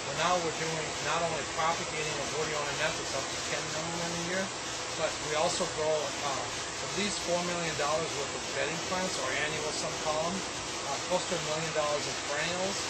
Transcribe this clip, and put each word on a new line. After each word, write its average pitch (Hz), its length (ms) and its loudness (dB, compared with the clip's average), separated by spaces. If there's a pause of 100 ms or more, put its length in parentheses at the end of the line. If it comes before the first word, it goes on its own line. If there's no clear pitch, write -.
where - 120 -4
now 175 240 6
we're 165 120 2
doing 156 520 -2
not 151 200 2
only 160 200 0
propagating 156 760 0
of 135 140 -2
woody 151 200 0
ornamentals 147 600 0
up 135 160 -2
to - 80 -4
ten 151 340 -2
million 170 440 -2
a 170 40 -2
year, 185 320 0 (440)
but 156 280 0
we 147 120 0
also 170 320 2
grow, 156 440 2 (100)
uh, 131 260 0 (340)
at 135 140 -2
least 196 260 0
four 175 220 2
million 170 340 0
dollars 156 380 2
worth 139 200 -2
of - 180 -4
bedding 143 280 0
plants, 185 360 0
or 131 140 0
annuals, 151 460 0
some 156 200 0
call 156 340 2
em, 190 120 -2 (420)
uh, 139 120 0
close 175 280 2
to 185 120 0
a - 60 0
million 156 300 0
dollars 147 340 2
in 135 80 -2
perennials 175 760 0